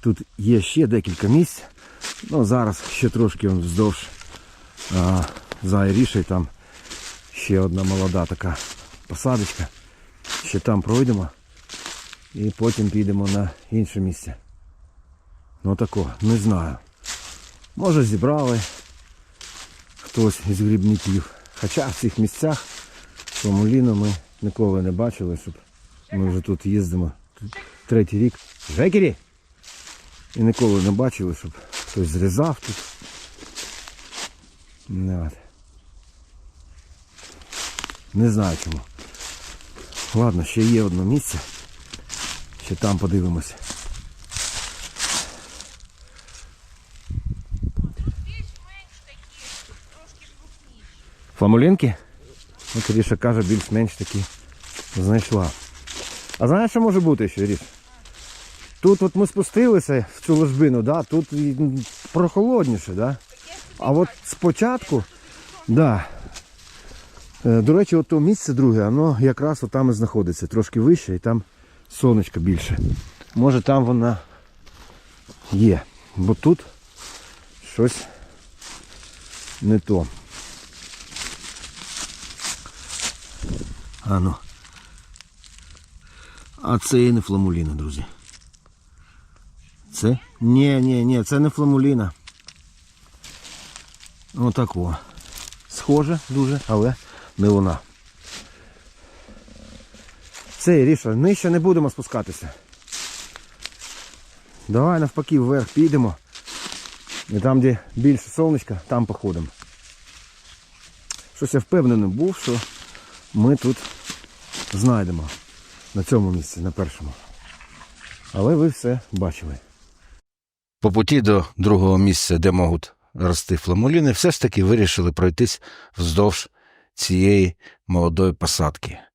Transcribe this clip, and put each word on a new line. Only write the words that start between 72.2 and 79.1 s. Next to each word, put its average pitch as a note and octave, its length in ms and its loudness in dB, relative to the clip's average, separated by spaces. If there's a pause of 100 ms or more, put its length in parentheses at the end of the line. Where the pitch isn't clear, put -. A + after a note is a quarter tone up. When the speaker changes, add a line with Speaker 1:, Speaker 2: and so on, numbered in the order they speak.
Speaker 1:
більше. E2+ 380 0 (560)
Може, B2+ 260 4
там C#3 240 2
вона A#2 340 0 (1300)
є, G2 280 4 (360)
бо F#2+ 180 2
тут - 300 2 (1080)
щось - 320 0 (1600)